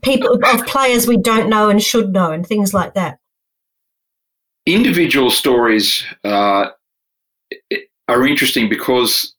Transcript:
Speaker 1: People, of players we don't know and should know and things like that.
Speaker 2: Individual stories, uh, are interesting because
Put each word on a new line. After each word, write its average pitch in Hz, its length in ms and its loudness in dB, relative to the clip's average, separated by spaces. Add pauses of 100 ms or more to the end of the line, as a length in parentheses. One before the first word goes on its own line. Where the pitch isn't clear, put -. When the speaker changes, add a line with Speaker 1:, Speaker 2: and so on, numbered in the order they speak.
Speaker 1:
People, 269 420 0
of 247 220 2
players 247 400 0
we 240 100 2
don't 226 320 0
know 214 200 2
and 208 120 2
should 202 320 -2
know 180 180 0
and 170 140 -8
things 208 260 -2
like 180 220 -4
that. 170 240 -6 (1500)
Speaker 2:
Individual 165 640 2
stories, 117 760 0 (180)
uh, 101 460 0 (1400)
are 123 200 2
interesting 135 420 0
because 120 680 -2